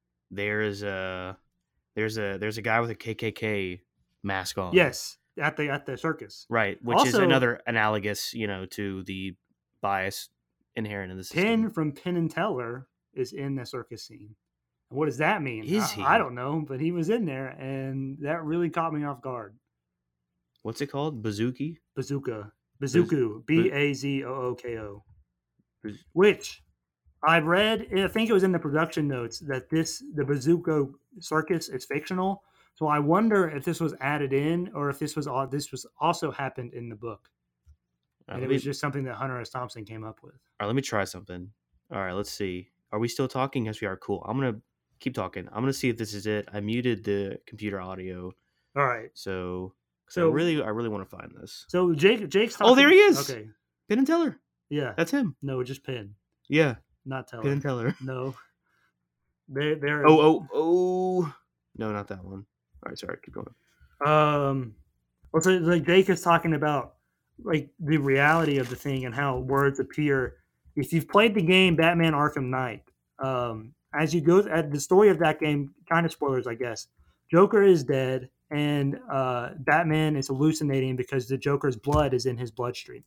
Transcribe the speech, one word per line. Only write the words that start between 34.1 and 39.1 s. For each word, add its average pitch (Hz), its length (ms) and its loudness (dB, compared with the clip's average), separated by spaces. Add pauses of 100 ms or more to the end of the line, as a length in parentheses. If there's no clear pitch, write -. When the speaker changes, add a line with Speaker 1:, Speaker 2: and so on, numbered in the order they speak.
Speaker 2:
in, 165 420 0
or 143 160 -2
if 135 80 -6
this 151 160 -6
was 143 140 -4
al-, 131 180 -2
this 143 240 -6
was - 160 -12 (140)
also 160 320 0
happened 131 420 -8
in 117 140 -12
the 113 80 -14
book. 110 320 -14 (1000)
Speaker 1:
Uh, - 40 -12
Speaker 2:
And 117 100 -8
Speaker 1:
let 127 80 -4
Speaker 2:
it 135 40 4
was 131 80 0
Speaker 1:
me 143 80 -6
Speaker 2:
just 135 100 -8
something 139 240 -4
that 123 120 -8